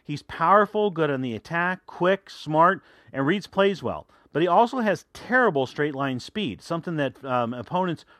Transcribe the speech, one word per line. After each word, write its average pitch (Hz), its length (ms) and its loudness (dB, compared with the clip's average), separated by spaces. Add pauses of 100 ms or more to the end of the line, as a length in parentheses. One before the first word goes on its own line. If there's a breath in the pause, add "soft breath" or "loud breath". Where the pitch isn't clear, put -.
He's 147 200 -10
powerful, 208 680 2
good 160 200 0
on 131 120 -2
the 123 120 -4
attack, 175 520 -4
quick, 185 440 -2
smart, 160 540 2 (300 soft breath)
and 135 120 -2
reads 185 220 0
plays 196 340 0
well. 92 260 -6 (260 soft breath)
But 151 80 0
he 180 60 2
also 226 320 4
has 208 340 0
terrible 208 520 0
straight 147 300 -4
line 135 240 -4
speed, 139 420 -8
something 165 360 -6
that, 139 260 -4
um, 123 300 -2
opponents 160 520 -4 (140 soft breath)